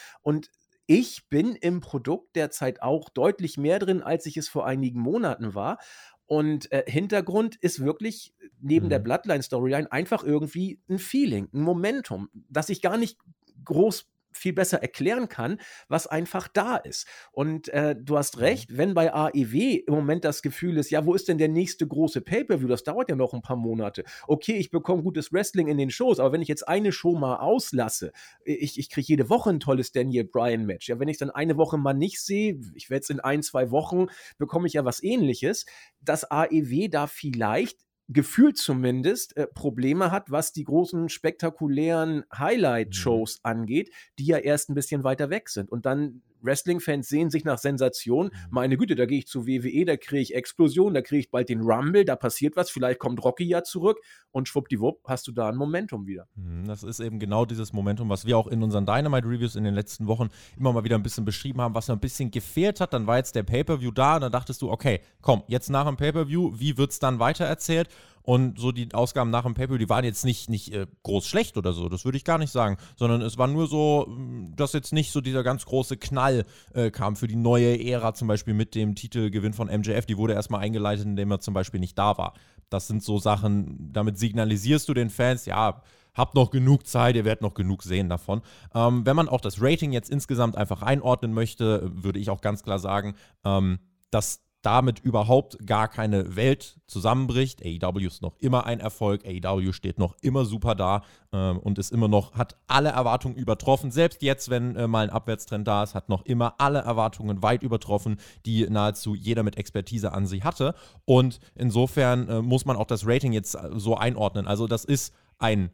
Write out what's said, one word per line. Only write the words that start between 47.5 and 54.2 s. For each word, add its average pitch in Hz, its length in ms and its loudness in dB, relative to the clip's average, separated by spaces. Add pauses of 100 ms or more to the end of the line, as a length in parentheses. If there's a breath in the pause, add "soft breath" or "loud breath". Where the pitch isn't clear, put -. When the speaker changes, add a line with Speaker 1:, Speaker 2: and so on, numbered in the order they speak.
Speaker 1:
Sensation. 135 720 0
Speaker 2:
Mhm. 185 40 -6 (180 loud breath)
Speaker 1:
„Meine 127 280 2
Güte, 190 180 2
da 123 100 2
gehe 135 120 0
ich 131 100 -6
zu 120 180 -6
W 131 160 0
W 127 80 -4
E, 156 140 2
da 165 140 2
kriege 139 240 -2
ich - 120 -4
Explosion, 160 600 4
da 135 80 2
kriege 147 180 0
ich - 120 -4
bald 127 180 0
den 113 100 0
Rumble, 135 460 4
da 135 100 2
passiert 139 400 0
was, 175 140 0
vielleicht 127 280 -2
kommt 123 280 -4
Rocky 127 180 2
ja 175 180 2
zurück.“ 185 380 0 (320 loud breath)